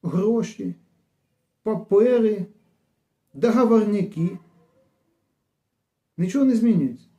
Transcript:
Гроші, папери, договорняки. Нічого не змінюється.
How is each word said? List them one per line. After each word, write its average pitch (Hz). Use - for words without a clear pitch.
Гроші, 185
папери, 214
договорняки. 208
Нічого 185
не 262
змінюється. 196